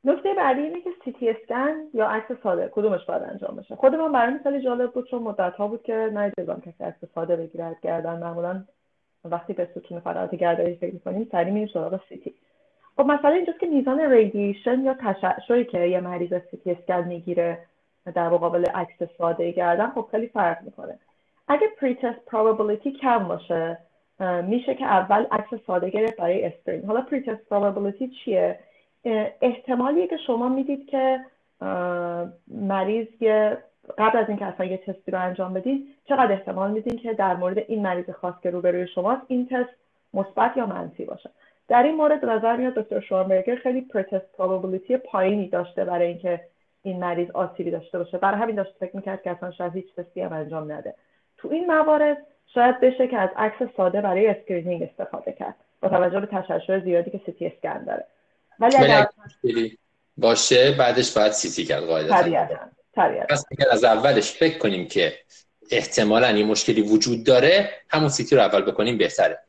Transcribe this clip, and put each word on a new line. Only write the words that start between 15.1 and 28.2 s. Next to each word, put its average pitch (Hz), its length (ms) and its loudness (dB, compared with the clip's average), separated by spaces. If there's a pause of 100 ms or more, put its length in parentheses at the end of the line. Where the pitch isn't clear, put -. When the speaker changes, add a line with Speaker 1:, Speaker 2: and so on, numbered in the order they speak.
Speaker 1:
که 202 140 -4
یه 180 220 2
مریض 175 300 -6 (200)
سی 190 60 -16
تی - 140 -6
اسکن 175 380 -2
می‌گیره 170 580 -4 (480)
در 170 140 0
مقابل 170 360 2
عکس 175 540 -4
ساده 170 320 0
گردن، 180 400 0
خب 233 200 -6
خیلی 226 160 -2
فرق 180 360 -2
می‌کنه. - 360 -16 (500)
اگه 302 180 4 (140)
پریتست 247 460 -4
پروبابیلیتی 214 680 0
کم 240 360 0
باشه، 170 500 -4 (420)
اه، 180 200 -2
می‌شه 247 340 -2
که 262 100 -8
اول 202 460 2
عکس 208 180 -2 (180)
ساده 180 240 -2
گرفت 220 260 0
برای 180 280 0
اسکرین. 170 400 -8
حالا 220 160 -2
پریتست 254 500 -6
پروبابیلیتی 202 600 -2 (140)